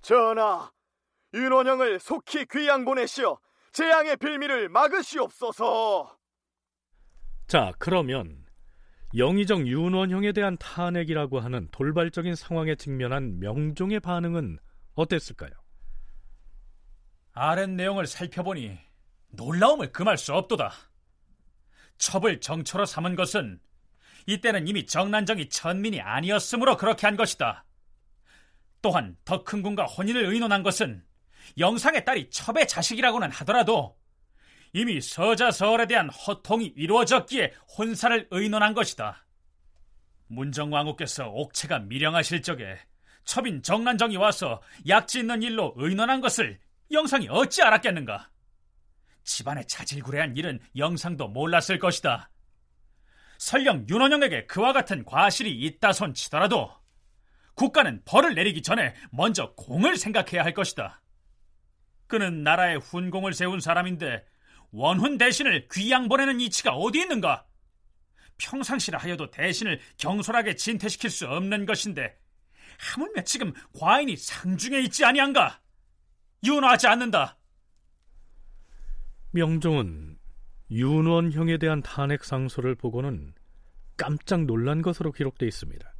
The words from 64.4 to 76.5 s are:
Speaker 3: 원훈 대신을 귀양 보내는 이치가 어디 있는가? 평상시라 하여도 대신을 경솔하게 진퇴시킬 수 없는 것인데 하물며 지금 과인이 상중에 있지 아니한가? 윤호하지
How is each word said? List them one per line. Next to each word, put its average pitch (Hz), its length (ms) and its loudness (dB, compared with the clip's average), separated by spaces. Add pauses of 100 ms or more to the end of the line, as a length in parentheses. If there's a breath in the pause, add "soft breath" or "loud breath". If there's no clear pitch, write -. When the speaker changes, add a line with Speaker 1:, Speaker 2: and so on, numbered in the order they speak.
Speaker 3:
원훈 185 460 0
대신을 240 560 2
귀양 240 340 0
보내는 269 320 2
이치가 240 320 -2
어디 208 300 0
있는가? 214 440 -2 (920 soft breath)
평상시라 247 600 -4
하여도 156 320 -6
대신을 180 520 -2 (160 loud breath)
경솔하게 208 580 0
진퇴시킬 214 540 -4
수 170 180 -6
없는 196 380 -2
것인데 185 520 -4 (640 soft breath)
하물며 311 440 -6
지금 208 280 -2 (260 loud breath)
과인이 233 380 4
상중에 220 640 -4
있지 254 240 2
아니한가? 262 560 4 (840)
윤호하지 262 420 6